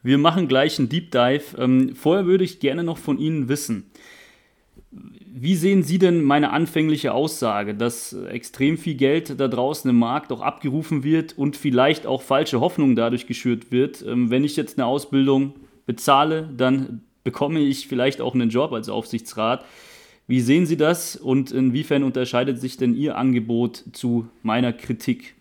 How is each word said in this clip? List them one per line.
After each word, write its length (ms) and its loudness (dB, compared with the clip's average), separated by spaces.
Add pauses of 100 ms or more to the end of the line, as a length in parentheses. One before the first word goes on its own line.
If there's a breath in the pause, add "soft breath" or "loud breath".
Wir 160 4
machen 300 2
gleich 300 2
einen 100 0
Deep 220 -4
Dive. 480 0
Ähm, 360 2
vorher 320 0
würde 180 4
ich 160 -8
gerne 240 0
noch 140 -6
von 200 -4
Ihnen 300 -2
wissen, 420 -4 (1000 soft breath)
wie 640 -4
sehen 300 4
Sie 140 0
denn 240 4
meine 280 4
anfängliche 640 0
Aussage, 600 -2
dass 380 -4
extrem 640 -2
viel 180 -6
Geld 440 0
da 80 0
draußen 420 -2
im 100 6
Markt 340 0
auch 80 -6
abgerufen 640 -4
wird 340 0
und 180 -2
vielleicht 500 2
auch 160 -4
falsche 380 0
Hoffnungen 360 2
dadurch 300 -2
geschürt 440 -4
wird? 360 -2
Ähm, 240 0
wenn 120 2
ich 140 -2
jetzt 220 -4
eine 80 0
Ausbildung 680 0 (320 loud breath)
bezahle, 680 2
dann 460 0 (200)
bekomme 380 -2
ich 260 0
vielleicht 340 0
auch 140 -4
einen 160 2
Job 220 0
als 160 -6
Aufsichtsrat. 760 -4 (640 loud breath)
Wie 140 2
sehen 260 4
Sie 100 0
das 400 0
und 360 0
inwiefern 500 0
unterscheidet 580 -2
sich 160 -8
denn 200 0
Ihr 200 -2
Angebot 760 0
zu 360 -2 (140)
meiner 300 0
Kritik? 680 -6